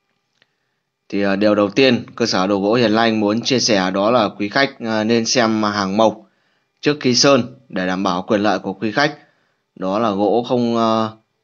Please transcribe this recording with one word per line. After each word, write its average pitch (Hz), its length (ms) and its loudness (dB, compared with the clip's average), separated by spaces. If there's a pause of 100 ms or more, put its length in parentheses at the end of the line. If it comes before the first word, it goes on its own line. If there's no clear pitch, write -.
(1080)
Thì, 98 140 -4
à, 98 140 0
điều 104 180 2
đầu 101 160 2
tiên, 127 360 2 (100)
cơ 117 100 -2
sở 95 200 0
Đồ 101 140 0
Gỗ 101 140 2
Hiền 120 160 2
Lành 110 300 2
muốn 107 220 0
chia 120 180 0
sẻ 95 300 0
đó 98 200 0
là 117 180 2 (100)
quý 104 100 -4
khách, 139 300 -2
à, 110 260 -4
nên 113 220 0
xem 110 360 0
hàng 101 340 -2
mộc 107 260 2 (580)
trước 147 200 -2
khi 123 140 0
sơn 135 400 2 (140)
để 92 180 -6
đảm 92 160 -4
bảo 92 200 -2
quyền 107 180 0
lợi 101 180 0
của 98 140 -8
quý 107 200 -6
khách. 151 260 -2 (580)
Đó 92 220 -4
là 117 120 0
gỗ 104 380 0
không, 120 280 0
à, 110 320 0 (360)